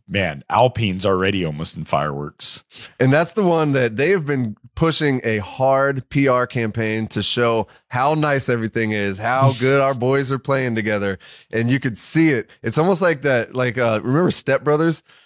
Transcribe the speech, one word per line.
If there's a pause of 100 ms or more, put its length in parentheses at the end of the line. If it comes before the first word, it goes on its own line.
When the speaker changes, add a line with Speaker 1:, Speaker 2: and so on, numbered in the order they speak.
Speaker 1:
man,
Alpine's
already
almost
in
fireworks. (380)
Speaker 2:
And
that's
the
one
that
they
have
been (200)
pushing
a
hard
P
R
campaign
to
show (220)
how
nice
everything
is,
how
Speaker 1:
<laughs>
Speaker 2:
good
our
boys
are
playing
together. (320)
And
you
could
see
it. (140)
It's
almost
like
that,
like,
uh,
remember
Step
Brothers? (240)